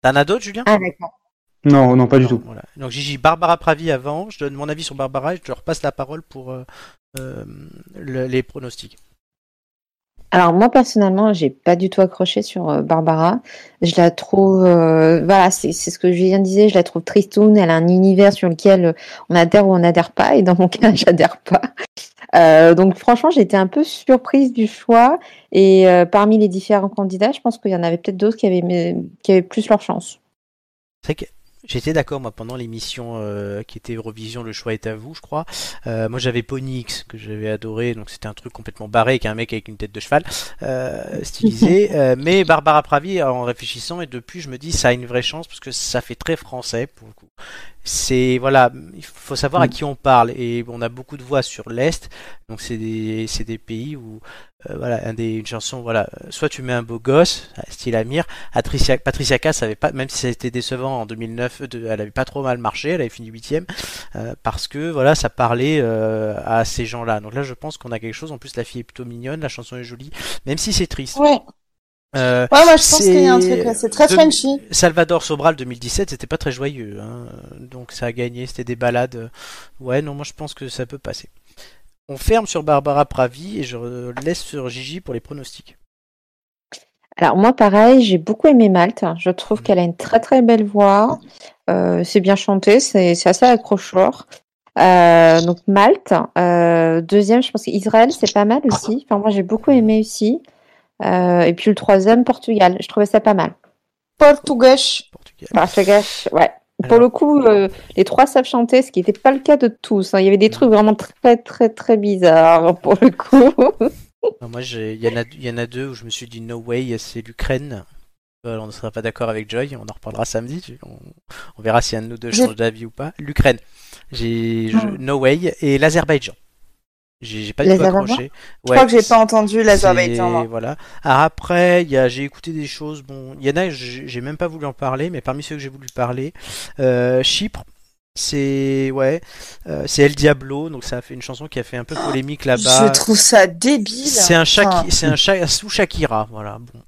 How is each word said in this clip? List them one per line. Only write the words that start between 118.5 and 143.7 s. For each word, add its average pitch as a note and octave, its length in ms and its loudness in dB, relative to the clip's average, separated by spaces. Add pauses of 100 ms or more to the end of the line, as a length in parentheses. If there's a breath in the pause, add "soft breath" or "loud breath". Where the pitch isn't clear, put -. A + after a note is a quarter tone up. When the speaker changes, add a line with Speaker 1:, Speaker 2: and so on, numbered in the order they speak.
Speaker 1:
on A2 80 -14
ne G#2+ 60 -18
sera - 180 -12
pas A2+ 100 -10
d'accord A2+ 300 -6
avec A2 200 -8
Joy, C3+ 260 -6
on A2 140 -18
en G2+ 40 -16
reparlera G#2+ 320 -8
samedi, B2 340 -8
tu, A#2+ 240 -20
on, - 140 -20 (600 loud breath)
on G#2+ 40 -20
verra A2+ 180 2
si - 160 -6
un A2 60 -8
de A2+ 60 -14
nous A#2+ 100 -16
deux A#2 120 -12
Speaker 4:
J'ai A3 140 2
Speaker 1:
change A2 120 -4
d'avis A2+ 280 -6
ou A2+ 60 -16
pas. D3 280 -12
L'Ukraine, C#3+ 400 0 (540 soft breath)
j'ai, A2+ 560 -4
je, A2 80 -2
Speaker 4:
Hmm. G#3 220 -2
Speaker 1:
No C3+ 200 -4
way, D3+ 440 0
et C#3 160 0
l'Azerbaïdjan. D3+ 560 0 (880)
J'ai, G#2+ 220 -12
j'ai G#2 100 -12
pas C3+ 100 -4
du F#3+ 60 4
tout F#3+ 80 6
Speaker 2:
L'Azerbaïdjan ? F#3+ 340 2
Speaker 1:
accroché. C#3+ 180 -6 (360 soft breath)
Speaker 4:
Je - 40 -2
Speaker 1:
Ouais, B3+ 60 6
Speaker 4:
crois C4 100 8
que A3+ 60 0
j'ai A#3 80 6
Speaker 1:
c'est, G#3+ 140 2
Speaker 4:
pas A3+ 60 6
entendu A3 420 2
l'Azerbaïdjan, F#3 640 2
Speaker 1:
c'est, - 60 -2
Speaker 4:
moi. - 120 -2
Speaker 1:
voilà. A2+ 320 -8 (260 soft breath)
Alors C#3 180 2
après, F3 600 2
il E3 60 -6
y C3+ 80 -2
a... C3 120 2
j'ai C3 160 -6
écouté D3+ 280 -14
des D#3 140 -8
choses, D3+ 360 -14
bon, C3+ 380 -18
il C3 60 -4
y C#3 40 0
en C#3+ 60 -2
a, F#3 140 -2
j'ai, B2+ 360 -12
j'ai A#2+ 140 -10
même C#3+ 160 -10
pas F3 120 -6
voulu D#3 180 -12
en C3+ 80 -10
parler, C3+ 340 -6
mais D#3+ 140 -10
parmi C#3+ 200 -8
ceux D#3 140 -12
que C#3+ 40 -12
j'ai C3+ 100 -14
voulu C3+ 240 -20
parler, B2+ 400 -6 (440 loud breath)
euh, B2+ 440 2
Chypre, - 420 -4 (500)
c'est, C3+ 800 -2
ouais, C3+ 300 -2 (440 loud breath)
euh, D3 200 -8
c'est - 160 0
El C#3+ 120 4
Diablo, C#3+ 540 -2
donc C3+ 160 -14
ça B2 140 -10
a - 40 -10
fait - 120 -18
une B2+ 80 -16
chanson D3 260 -16
qui - 100 -10
a A#2+ 60 -6
fait - 140 -12
un B2 60 -10
peu D#3+ 120 -12
polémique C#3 480 -6
là-bas. B2+ 440 4
Speaker 4:
Je C#3 40 2
trouve G#3+ 260 0
ça G3+ 280 6
débile. A3+ 600 -2